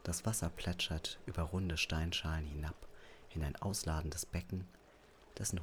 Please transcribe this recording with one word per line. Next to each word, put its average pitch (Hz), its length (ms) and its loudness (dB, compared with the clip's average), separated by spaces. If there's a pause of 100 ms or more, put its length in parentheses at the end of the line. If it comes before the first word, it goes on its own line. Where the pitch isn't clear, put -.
Das - 220 0
Wasser 110 240 4
plätschert - 760 0
über 82 180 0
runde 85 340 2
Steinschalen 80 680 2
hinab 73 300 -2 (540)
in 80 140 0
ein 71 120 0
ausladendes 78 720 0
Becken, 90 420 -2 (720)
dessen 92 260 0